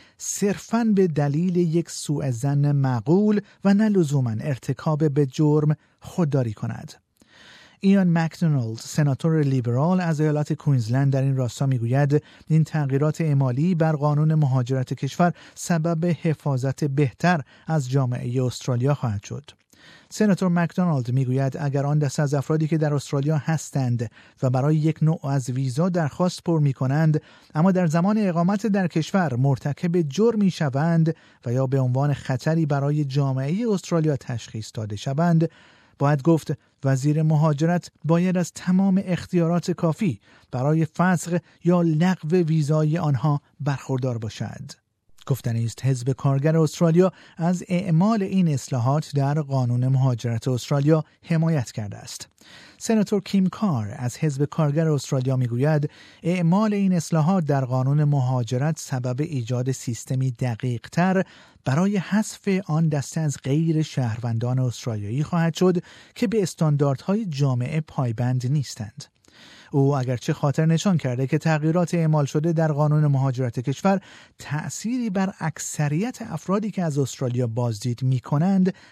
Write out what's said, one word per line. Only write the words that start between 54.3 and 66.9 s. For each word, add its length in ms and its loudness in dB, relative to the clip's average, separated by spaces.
کارگر 440 0
استرالیا 460 0
می‌گوید، 540 0
"اعمال 500 2
این 200 2
اصلاحات 520 2
در 200 0
قانون 380 2
مهاجرت 760 0
سبب 420 -4
ایجاد 500 -4
سیستمی 600 -4
دقیق‌تر 920 -2
برای 320 0
حذف 520 -2
آن 240 0
دسته 320 -4
از 220 -2
غیر 380 0
شهروندان 800 -2
استرالیایی 640 -4
خواهد 320 0
شد 220 4
که 120 0
به 160 0
استانداردهای 840 0